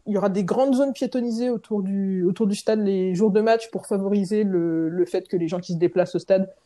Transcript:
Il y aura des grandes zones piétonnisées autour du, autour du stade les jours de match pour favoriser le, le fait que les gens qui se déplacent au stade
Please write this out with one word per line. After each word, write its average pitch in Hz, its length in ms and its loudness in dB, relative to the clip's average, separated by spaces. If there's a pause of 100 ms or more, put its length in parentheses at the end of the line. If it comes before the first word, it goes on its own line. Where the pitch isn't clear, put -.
Il 208 60 -4
y 196 40 0
aura 196 120 2
des 196 160 0
grandes 247 320 2
zones 277 160 2
piétonnisées 240 580 -2
autour 214 320 -4
du, 190 400 -2
autour 190 240 0
du 202 80 0
stade 214 300 0
les 185 300 0
jours 196 180 2
de 214 80 4
match 226 300 2
pour - 160 -8
favoriser 202 580 0
le, 170 440 0
le 175 160 2
fait 185 220 -4
que 190 100 -4
les 165 120 0
gens 185 100 -2
qui 180 140 -6
se 165 60 -2
déplacent 175 360 0
au 175 60 0
stade 190 340 0 (120)